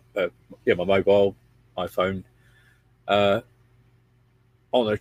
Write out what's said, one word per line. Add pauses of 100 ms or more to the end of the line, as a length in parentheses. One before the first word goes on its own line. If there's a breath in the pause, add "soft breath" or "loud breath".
(160)
uh, (380)
yeah,
my
mobile, (420)
iPhone, (800)
uh, (1300)
on
a